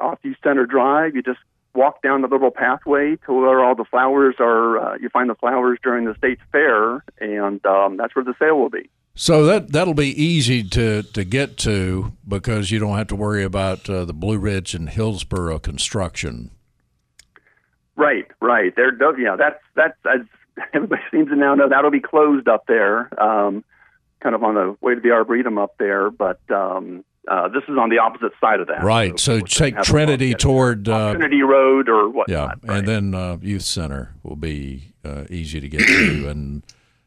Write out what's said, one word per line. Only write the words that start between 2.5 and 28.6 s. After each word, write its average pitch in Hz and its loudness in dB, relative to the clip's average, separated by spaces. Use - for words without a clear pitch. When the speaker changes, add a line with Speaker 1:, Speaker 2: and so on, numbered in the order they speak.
Speaker 1:
to 135 -2
where 131 4
all 127 4
the 113 -4
flowers 131 2
are. 117 2
Uh, - -4
you 120 -8
find 123 0
the 110 -4
flowers 123 0
during 120 -2
the 110 -4
state 131 -2
fair, 123 2
and, 104 -4
um, 98 2
that's 113 -6
where 135 0
the 123 -6
sale 156 2
will 120 0
be. - -12
Speaker 2:
So 156 4
that, 170 2
that'll 170 0
be 143 0
easy 127 2
to, 107 0
to 101 -6
get 135 -4
to 95 -2
because 101 -4
you 110 0
don't 104 -2
have 107 -4
to 104 -6
worry 104 -2
about, 95 -4
uh, 92 -4
the 85 -8
Blue 98 -2
Ridge 98 -4
and 80 -8
Hillsborough 92 -4
construction. 71 -6
Speaker 1:
Right, 139 0
right. 110 2
There 127 4
does, 135 2
yeah, 104 0
that's, 147 0
that's, 160 0
as 131 0
everybody 151 -2
<laughs> - -18
seems 156 2
to 147 -2
now 139 4
know, 139 6
that'll 139 4
be 143 2
closed 143 2
up 110 2
there, 113 2
um, 104 0
kind 113 -2
of 110 -4
on 107 0
the 98 -2
way 120 0
to 117 -6
the 117 2
Arboretum 117 0
up 101 -4
there. 101 0
But, 95 -4
um, 92 -4
uh, 92 0
this 135 -6
is 143 -6
on 117 2
the 113 2
opposite 113 0
side 107 2
of 87 -6